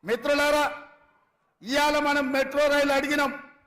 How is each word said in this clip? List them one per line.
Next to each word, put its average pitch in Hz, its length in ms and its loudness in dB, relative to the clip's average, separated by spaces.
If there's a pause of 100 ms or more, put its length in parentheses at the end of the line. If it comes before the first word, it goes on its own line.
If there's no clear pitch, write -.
మిత్రులారా, 294 600 0 (960)
ఇవాళ 294 360 0
మనం 285 340 0
మెట్రో 277 340 0
రైలు 285 260 2
అడిగినాం 277 400 0 (340)